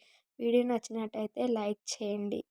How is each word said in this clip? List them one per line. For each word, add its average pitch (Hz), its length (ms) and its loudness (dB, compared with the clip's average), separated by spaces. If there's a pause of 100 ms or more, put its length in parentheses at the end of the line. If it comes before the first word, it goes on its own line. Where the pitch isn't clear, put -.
(400)
వీడియో 240 240 6
నచ్చినట్టయితే 226 840 -2
లైక్ 214 400 0
చేయండి. 208 520 -4 (120)